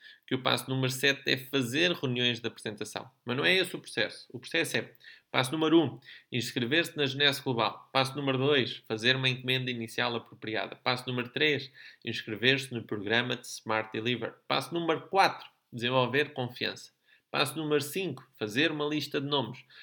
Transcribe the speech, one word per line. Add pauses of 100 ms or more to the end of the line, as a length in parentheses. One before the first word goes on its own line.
(240)
que
o
passo
número
sete
é
fazer
reuniões
de
apresentação. (140)
Mas
não
é
esse
o
processo.
O
processo
é, (400)
passo
número
um, (320)
inscrever-se
na
Genesse
Global.
Passo
número
dois, (100)
fazer
uma
encomenda
inicial
apropriada.
Passo
número
três, (320)
inscrever-se
no
programa
de
Smart
Deliver. (120)
Passo
número
quatro, (240)
desenvolver
confiança. (380)
Passo
número
cinco,
fazer
uma
lista
de
nomes. (180)